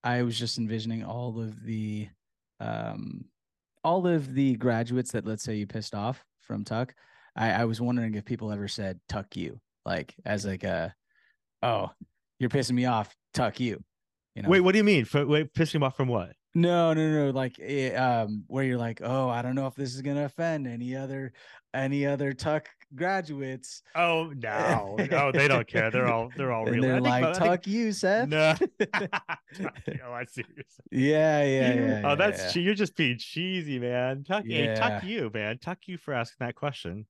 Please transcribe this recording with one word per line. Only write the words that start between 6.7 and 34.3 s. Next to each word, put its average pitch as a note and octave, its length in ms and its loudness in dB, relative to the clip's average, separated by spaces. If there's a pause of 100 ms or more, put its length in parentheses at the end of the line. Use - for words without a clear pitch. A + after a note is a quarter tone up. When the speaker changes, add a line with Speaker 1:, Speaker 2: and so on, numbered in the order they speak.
Speaker 1:
I, A#2 140 2
I G#2 160 2
was A2+ 140 -2
wondering A#2+ 340 0
if G#2 100 -6
people A2 260 -6
ever G2+ 160 -4
said, F#2+ 320 -6 (100)
"Tuck G2 280 -8
you," F2 240 -8 (240)
like, E2+ 280 -4 (120)
as, G#2 200 -4
like, F#2+ 200 -6
a, F2 280 -4 (680)
"Oh, A2 280 0 (500)
you're B2 100 0
pissing B2+ 220 0
me B2 140 2
off, A2+ 280 0 (180)
Tuck A#2+ 280 -2
you." G#2+ 240 -2 (500)
You G#2 80 -8
know? B2+ 60 0
Speaker 2:
Wait, F#3 120 8
what F#3 120 6
do G#3+ 60 6
you G#3+ 60 6
mean? F#3 180 6
F-, C#3+ 240 2
wait, D3 280 2
pissing E3 220 0
him D3 80 4
off C3 120 0
from C3 120 2
what? G2+ 240 -2 (220)
Speaker 1:
No, E3+ 400 6
no, D#3 320 2
no. C#3 40 2
Like, B2+ 300 -2
eh, C3 340 -2
um, A2+ 540 0
where C3+ 160 0
you're B2+ 140 0
like, A#2 260 -4
"Oh, C3 240 0
I A#2+ 140 -2
don't B2+ 120 -2
know C3+ 140 -2
if B2 80 -10
this C3 180 -6
is C3 80 -10
gonna C#3+ 220 -2
offend D#3 420 -4
any B2 300 -6
other, C3+ 360 -8 (420)
any C#3 320 0
other C#3 260 0
Tuck D3+ 360 -2 (280)
graduates." D3+ 840 -6 (120)
Speaker 2:
Oh, E3 420 2
no. G#2+ 640 0
Speaker 1:
<laughs> - 140 0
Speaker 2:
Oh, C#3 180 4
they C#3+ 160 4
don't B2+ 220 4
care. A2+ 240 0
They're B2+ 160 2
all, A#2 280 0
they're C3+ 140 -2
all A2+ 160 0
Speaker 1:
And A#2+ 80 2
Speaker 2:
real. B2 80 2
Speaker 1:
they're C3 100 2
Speaker 2:
I B2+ 40 2
think B2+ 100 2
Speaker 1:
like, B2 160 4
Speaker 2:
about, D#3+ 140 2
I - 20 -2
think E3+ 120 4
Speaker 1:
"Tuck F3+ 180 0
you, A3 240 0
Seth." G3+ 360 2
Speaker 2:
No. D#3 320 6
Speaker 1:
<laughs> - 80 2 (120)
Speaker 2:
<laughs> G#3 80 2 (1160)
Oh, A#2+ 80 -10
I A#2+ 120 -6
see B2 180 -10
what - 140 -14
you're C#3+ 100 -16
saying. - 240 -20
Speaker 1:
Yeah, D3+ 540 4
yeah, C3 300 4
Speaker 2:
You, A#2 100 2
Speaker 1:
yeah, - 200 0
Speaker 2:
oh, C#3+ 40 2
Speaker 1:
yeah, C#3+ 80 4
Speaker 2:
that's G3 260 2
Speaker 1:
yeah. - 80 -2
Speaker 2:
che-, E3+ 120 0
you're G3+ 120 2
just G3 220 0
being B2 220 2
cheesy, E3 600 -6
man. B2 460 -2
Tuck, G#3 200 -4